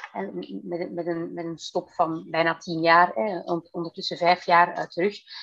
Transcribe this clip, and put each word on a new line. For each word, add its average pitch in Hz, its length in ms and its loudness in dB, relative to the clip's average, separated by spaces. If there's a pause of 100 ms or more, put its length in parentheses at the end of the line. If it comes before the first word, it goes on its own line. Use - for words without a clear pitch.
(120)
en 196 220 -8
m-, 185 340 -12
met, 170 240 -8
met 170 140 -6
een, 170 260 -6
met 170 120 -10
een 165 140 -10
stop - 320 -8
van 165 400 -2
bijna 165 260 2
tien 165 240 -6
jaar, 165 340 8
hè, 214 260 -2
on-, 170 300 -4
ondertussen 170 460 -8
vijf 175 300 2
jaar, 175 260 6
eh, 160 120 -6
terug, 196 360 -2 (220)